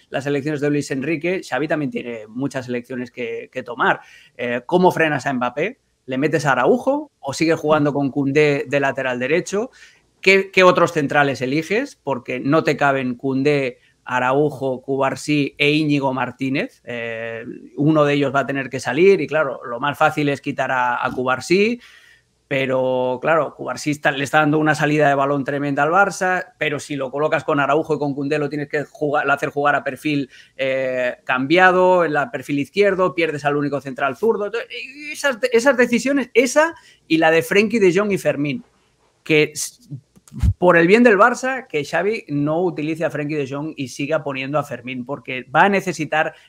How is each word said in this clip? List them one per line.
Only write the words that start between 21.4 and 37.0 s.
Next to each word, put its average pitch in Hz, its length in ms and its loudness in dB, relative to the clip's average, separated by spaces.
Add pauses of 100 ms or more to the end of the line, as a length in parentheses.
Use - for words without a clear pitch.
pero, 127 760 -2
claro, 147 340 0
Cubarsí 135 360 -6
está, 147 200 -2
le 139 140 -4
está 156 140 2
dando 151 180 2
una 156 180 2
salida 151 320 2
de 143 80 4
balón 139 300 0
tremenda 143 380 -2
al 156 80 0
Barça, 185 560 0 (100)
pero 147 220 -2
si 147 180 -8
lo 131 120 -6
colocas 147 360 -2
con 147 160 2
Araujo 151 340 0
y 143 40 -2
con 147 140 -2
Koundé 143 260 -2
lo 143 100 -2
tienes 147 180 -6
que 147 160 -4
jugar, 143 480 -2
hacer 143 180 0
jugar 143 260 0
a 131 100 -4
perfil, 143 440 -4 (280)
eh, 131 640 -2
cambiado, 180 800 4
en 156 80 0
la 143 180 -2
perfil 143 300 -4
izquierdo, 185 560 0
pierdes 156 300 -2
al 147 100 0
único 143 240 -2
central 135 380 -4
zurdo. 208 300 0
Entonces, 226 260 -8
y 269 380 -14
esas, 285 260 -4 (160)
esas 233 240 4
decisiones, 247 560 0
esa 302 400 4 (340)